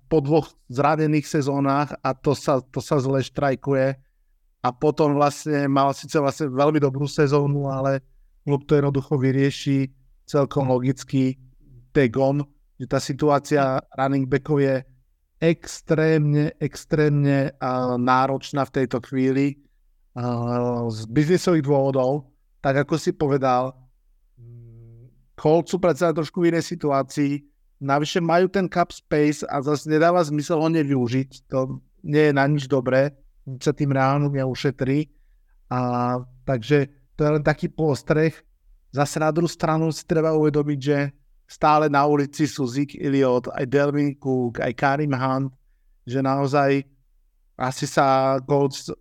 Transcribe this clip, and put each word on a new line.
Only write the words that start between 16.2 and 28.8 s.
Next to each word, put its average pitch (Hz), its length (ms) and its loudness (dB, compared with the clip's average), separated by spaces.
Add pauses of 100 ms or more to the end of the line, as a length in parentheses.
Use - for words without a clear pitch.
extrémne, 143 960 0
a, 127 400 -2
náročná 131 640 0
v - 80 -8
tejto 139 320 -2
chvíli, 135 560 0 (560)
a, 120 720 -4
z 110 240 -8
biznisových 151 560 2
dôvodov, 135 640 0 (320)
tak 139 240 0
ako 165 80 -2
si 175 160 -2
povedal, 131 640 0 (1600)
Colts 160 400 0
sú 175 80 -2
predsa 165 320 2
trošku 156 240 -4
v 170 160 2
inej 160 160 -2
situácii, 143 720 -2 (400)
navyše 147 400 0
majú 170 240 4
ten 185 240 -2
cap 175 240 -2